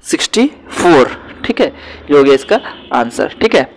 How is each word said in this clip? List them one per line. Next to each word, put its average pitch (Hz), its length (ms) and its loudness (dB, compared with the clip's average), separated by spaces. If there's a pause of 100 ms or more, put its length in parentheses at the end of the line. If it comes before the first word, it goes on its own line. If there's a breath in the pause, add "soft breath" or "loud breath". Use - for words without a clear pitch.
सिक्सटी - 420 -2 (260)
फ़ोर, 143 440 2 (280)
ठीक 240 160 -6
है, 170 120 0 (380 loud breath)
ये 143 60 4
हो 139 80 6
गया 139 100 4
इसका 208 260 -2 (320 loud breath)
answer, - 480 -4
ठीक 226 140 0
है। 139 220 0